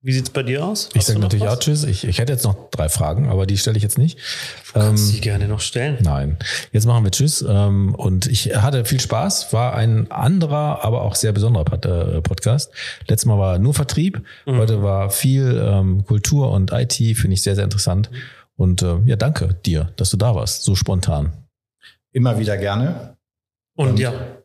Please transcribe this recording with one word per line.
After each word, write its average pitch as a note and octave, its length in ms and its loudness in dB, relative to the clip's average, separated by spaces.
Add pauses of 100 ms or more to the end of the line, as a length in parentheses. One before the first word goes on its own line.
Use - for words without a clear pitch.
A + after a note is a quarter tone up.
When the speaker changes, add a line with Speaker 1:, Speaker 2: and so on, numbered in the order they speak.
Speaker 1:
Wie C3 100 -2
sieht's C3 180 0
bei C#3 140 -4
dir C3 200 -4
aus? G#3 280 -6
Speaker 2:
Ich - 80 4
Speaker 1:
Hast - 80 2
Speaker 2:
sag A2 60 2
Speaker 1:
du G#2+ 40 0
noch G#2 60 2
Speaker 2:
natürlich G2+ 200 2
Speaker 1:
was? A2 140 0
Speaker 2:
auch - 20 -
Tschüss. D3+ 240 0
Ich, A2+ 200 -2
ich - 160 -2
hätte B2+ 120 0
jetzt B2+ 120 -4
noch G2 260 -2
drei D#2 180 -4
Fragen, D#2 400 0
aber F#2+ 180 0
die G2 120 0
stelle A2 180 0
ich G#2 60 0
jetzt G2+ 160 -2
nicht. D3+ 200 2 (500)
Speaker 1:
Du - 120 -2
kannst G#2+ 280 4
Speaker 2:
Ähm, G#2 60 2
Speaker 1:
sie G#2 60 -4
gerne G2+ 280 -2
noch G#2 120 -2
stellen. C3 400 -4
Speaker 2:
Nein. D2 380 0 (340)
Jetzt G#2+ 140 2
machen A#2 180 4
wir F#2+ 60 2
Tschüss. D3 360 0
Ähm, G2 500 2
und F#2 320 0
ich G#2+ 280 0
hatte B2 280 2
viel B2+ 160 0
Spaß. D3 520 -2
War A#2+ 220 0
ein A2 360 2
anderer, D3+ 760 0
aber A2+ 180 0
auch G2+ 140 -2
sehr G#2+ 160 0
besonderer G2+ 320 2
Pod-, F2+ 200 -2
äh, F2 380 0
Podcast. A2+ 500 0 (360)
Letztes A2 180 2
Mal A2 120 4
war F#2 200 2
nur B2+ 160 4
Vertrieb. D3 500 -2 (220)
Speaker 1:
Mhm. C3 100 0
Speaker 2:
Heute A2 260 2
war G2 280 0
viel, C3 520 2
ähm, G2 440 2
Kultur B2 460 2
und F#2+ 200 2
I B2 140 0
T. A2+ 280 0
Finde G2 200 0
ich F#2+ 80 0
sehr, G2 140 0
sehr G2 80 0
interessant. F#2+ 440 0 (480)
Und, F2+ 260 2
äh, F2 220 0
ja, B2 120 4
danke G2+ 380 0 (120)
dir, D#2+ 300 0
dass G2 140 -2
du - 60 -2
da G#2+ 180 2
warst, - 280 -4
so F#2+ 140 2
spontan. D#2 560 -2 (800)
Speaker 3:
Immer B2 260 0
wieder G#2 180 -2
gerne. G#2+ 600 -4 (600)
Speaker 1:
Und C#3+ 140 0
Speaker 3:
Und G2+ 80 2
Speaker 1:
ja. B2 140 -2 (320)